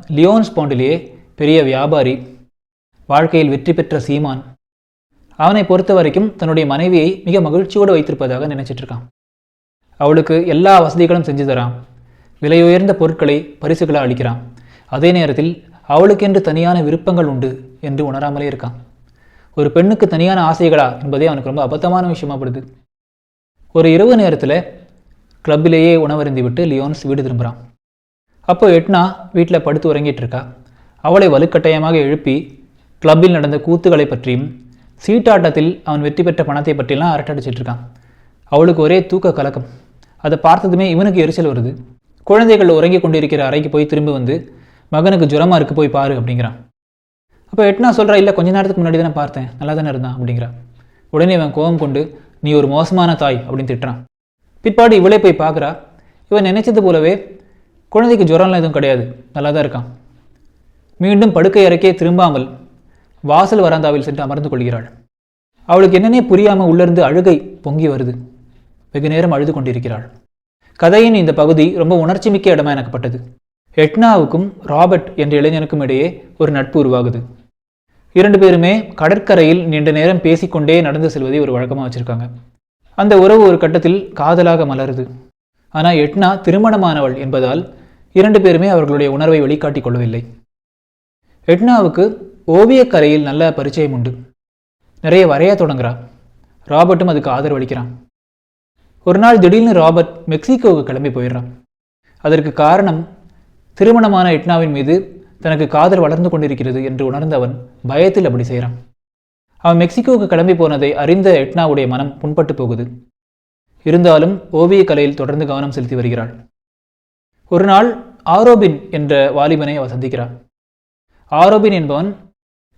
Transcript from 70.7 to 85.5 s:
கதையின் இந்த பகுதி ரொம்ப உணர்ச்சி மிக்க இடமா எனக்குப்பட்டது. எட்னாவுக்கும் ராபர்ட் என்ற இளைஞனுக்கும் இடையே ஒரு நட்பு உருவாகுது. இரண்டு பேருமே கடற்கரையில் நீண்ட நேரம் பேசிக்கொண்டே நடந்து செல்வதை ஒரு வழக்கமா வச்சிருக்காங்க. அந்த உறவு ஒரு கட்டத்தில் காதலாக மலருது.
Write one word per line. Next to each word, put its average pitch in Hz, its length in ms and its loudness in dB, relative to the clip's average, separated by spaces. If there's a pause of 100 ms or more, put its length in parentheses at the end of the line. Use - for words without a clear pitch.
கதையின் 220 380 4
இந்த 165 180 2
பகுதி 156 420 2
ரொம்ப 170 240 0
உணர்ச்சி 185 320 -2
மிக்க 196 240 2
இடமா 147 200 -2
எனக்குப்பட்டது. 123 440 -8 (580)
எட்னாவுக்கும் 180 840 2
ராபர்ட் 170 560 0
என்ற 147 240 0
இளைஞனுக்கும் 156 420 -2
இடையே 135 460 -4 (100)
ஒரு 156 140 0
நட்பு 139 320 -2
உருவாகுது. 123 380 -2 (920)
இரண்டு 196 260 4
பேருமே 190 480 4
கடற்கரையில் 180 800 2
நீண்ட 151 240 0
நேரம் 165 300 0
பேசிக்கொண்டே 165 600 0
நடந்து 156 300 -2
செல்வதை 143 300 -4
ஒரு 127 200 -2
வழக்கமா 131 240 -6
வச்சிருக்காங்க. 120 440 -8 (640)
அந்த 202 240 4
உறவு 208 280 6
ஒரு 170 120 4
கட்டத்தில் 175 540 -2
காதலாக 170 520 0
மலருது. 131 440 -6 (600)